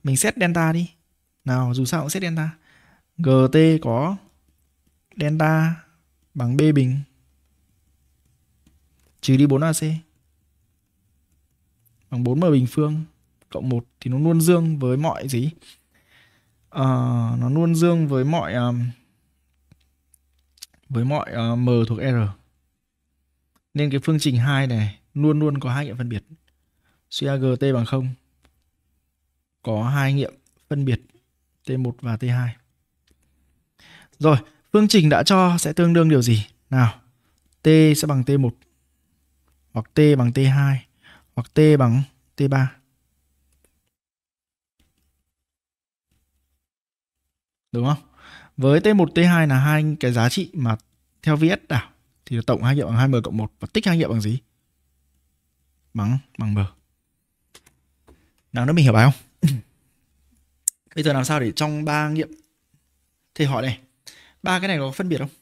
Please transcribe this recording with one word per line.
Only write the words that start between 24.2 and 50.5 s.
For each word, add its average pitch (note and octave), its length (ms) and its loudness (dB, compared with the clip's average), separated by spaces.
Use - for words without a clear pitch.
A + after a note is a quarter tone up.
hai C3+ 300 0
này G#2+ 320 -4
luôn D3+ 260 0
luôn D3 200 -2
có B2+ 140 -6
hai C#3+ 120 -6
nghiệm B2 120 -12
phân B2 120 -8
biệt. G#2+ 140 -8
Suy - 180 -6
ra C#3 80 -2
G C3 100 -2
T - 40 -2
bằng A#2+ 120 0
không. C3 240 -4
Có A2+ 260 -4
hai C#3 240 -2
nghiệm C#3 200 -4
phân C#3+ 160 -4
biệt B2 160 -2
T C3+ 40 -8
một B2+ 300 -6
và A#2 160 -6
T - 60 -10
hai. B2 320 -2
Rồi, D3 180 4
phương G#3+ 140 4
trình F#3 220 4
đã C3 140 4
cho F3+ 360 4
sẽ D#3 140 -4
tương E3+ 200 2
đương E3 160 4
điều C#3 120 4
gì? A2+ 240 0
Nào, B2+ 320 0
T - 60 2
sẽ D3+ 100 -4
bằng C3+ 160 0
T B2+ 60 -2
một B2 160 -2
hoặc - 220 -8
T - 60 0
bằng A#2+ 160 0
T C3 40 -2
hai C3+ 480 2
hoặc - 180 -8
T - 60 2
bằng B2+ 240 2
T - 140 -6
ba. C3 260 0
Đúng A#2+ 140 -2
không? D3 240 -2
Với C#3 240 4
T G#3 140 0
một, E3 200 4
T - 20 2
hai E3+ 300 4
là C3 120 2
hai D3+ 400 0
cái B2 120 0
giá A#2+ 180 2
trị G3 240 -4